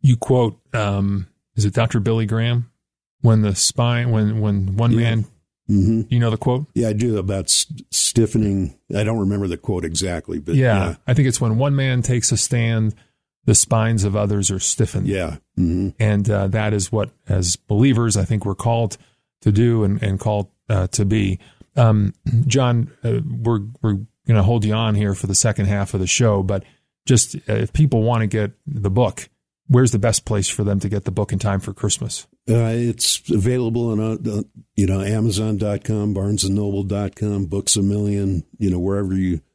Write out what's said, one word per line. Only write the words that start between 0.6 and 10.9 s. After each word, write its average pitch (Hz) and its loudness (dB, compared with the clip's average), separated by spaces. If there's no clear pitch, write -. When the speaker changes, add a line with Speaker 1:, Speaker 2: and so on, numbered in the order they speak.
Speaker 1:
um, 101 -2
is 104 0
it 98 0
Doctor 117 0
Billy 113 0
Graham? 117 -2
When 113 6
the 104 2
spine, 120 0
when, 110 0
when 98 0
one 117 2
Speaker 2:
Yeah. 113 2
Speaker 1:
man, 113 0
Speaker 2:
Mm-hmm. 104 2
Speaker 1:
you 123 2
know 120 2
the 113 0
quote? 127 -2
Speaker 2:
Yeah, 117 0
I 107 0
do, 110 0
about 98 -2
s-, - 0
stiffening. 104 0
I 104 0
don't 110 -2
remember 101 0
the 87 -4
quote 90 -4
exactly, 82 -6
but 80 -2
Speaker 1:
Yeah, 110 2